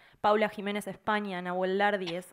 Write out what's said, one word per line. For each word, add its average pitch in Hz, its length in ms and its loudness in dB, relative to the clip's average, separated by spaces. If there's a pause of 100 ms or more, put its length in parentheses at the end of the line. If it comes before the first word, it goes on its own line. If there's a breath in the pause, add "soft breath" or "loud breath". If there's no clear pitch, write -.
(200 soft breath)
Paula 214 280 4
Jiménez 202 380 -6
España, 202 560 -4
Nahuel 185 340 0
Lardies, 190 560 0